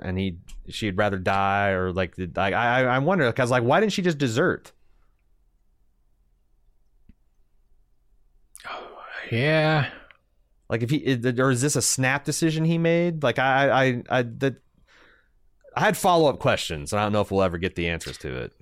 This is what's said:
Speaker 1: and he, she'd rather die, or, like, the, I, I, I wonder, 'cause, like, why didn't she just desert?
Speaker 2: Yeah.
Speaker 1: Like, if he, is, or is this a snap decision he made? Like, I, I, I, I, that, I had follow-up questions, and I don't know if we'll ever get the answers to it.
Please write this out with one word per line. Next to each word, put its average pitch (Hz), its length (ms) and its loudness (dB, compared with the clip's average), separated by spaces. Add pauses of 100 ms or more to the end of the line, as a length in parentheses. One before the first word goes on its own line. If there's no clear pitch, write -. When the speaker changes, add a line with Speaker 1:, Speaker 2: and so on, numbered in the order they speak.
Speaker 1:
and 92 160 -4
he, 92 200 -4 (280)
she'd 95 300 -4
rather 101 200 0
die, 98 520 2
or, 92 240 0
like, 90 240 -4
the, 90 180 -6
I, 95 160 0
I, 120 320 2
I 127 160 2
wonder, 147 320 2
'cause, 123 180 0
like, 127 140 2
why 143 160 4
didn't 214 140 2
she 202 80 -2
just 170 160 0
desert? 135 560 -2 (4000)
Speaker 2:
Yeah. 151 580 0 (800)
Speaker 1:
Like, 113 140 -2
if 113 60 -2
he, 151 80 2
is, 120 280 -2 (140)
or 135 120 4
is 120 100 0
this 147 140 0
a 123 60 0
snap 131 440 -2
decision 160 400 -2
he 165 120 2
made? 165 460 0
Like, 120 160 2
I, 135 300 4
I, 131 180 4
I, 123 220 0
I, 127 120 2 (180)
that, 131 160 0 (1200)
I 123 60 -2
had 208 140 2
follow-up 165 440 4
questions, 85 520 -2
and 104 80 0
I 104 40 2
don't 104 100 0
know 104 80 2
if 98 100 -4
we'll 98 120 4
ever 87 140 0
get 87 180 -4
the 85 120 -2
answers 80 320 -6
to 65 160 -8
it. 62 160 -8 (100)